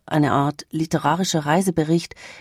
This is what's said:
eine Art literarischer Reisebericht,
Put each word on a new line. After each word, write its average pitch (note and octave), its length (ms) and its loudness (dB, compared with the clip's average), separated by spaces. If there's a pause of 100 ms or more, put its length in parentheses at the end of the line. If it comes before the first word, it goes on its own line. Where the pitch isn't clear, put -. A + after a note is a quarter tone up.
eine D3 280 0
Art C#3 380 -2
literarischer D#3+ 760 -2
Reisebericht, E3 680 0 (260)